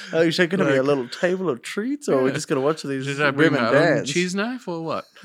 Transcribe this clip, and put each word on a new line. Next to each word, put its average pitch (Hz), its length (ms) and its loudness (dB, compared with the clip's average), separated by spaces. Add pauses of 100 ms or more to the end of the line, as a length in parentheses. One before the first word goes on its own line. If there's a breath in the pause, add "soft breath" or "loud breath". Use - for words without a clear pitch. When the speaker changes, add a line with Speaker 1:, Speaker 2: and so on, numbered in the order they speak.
(120)
Speaker 1:
Oh, 160 80 2
is 165 160 2
there 180 100 4
gonna 170 200 0
be 139 80 4
a - 20 2
Speaker 2:
like, 131 100 2
Speaker 1:
little 139 220 0
table 185 420 -2
of 117 100 -4
treats, 262 480 -6
or 143 120 2
are - 20 2
we 131 80 2
Speaker 2:
yeah. 131 60 -2
Speaker 1:
just 160 100 -8
gonna 143 140 0
watch 151 240 -2
these 135 220 -4
Speaker 2:
Did 139 140 -4
I 143 120 2
bring 147 200 4
Speaker 1:
women 127 140 2
Speaker 2:
my 123 100 4
own 156 200 4
Speaker 1:
dance? 113 160 -4
Speaker 2:
cheese 180 240 0
knife 233 320 -6
or 165 160 -8
what? 131 220 -6 (180)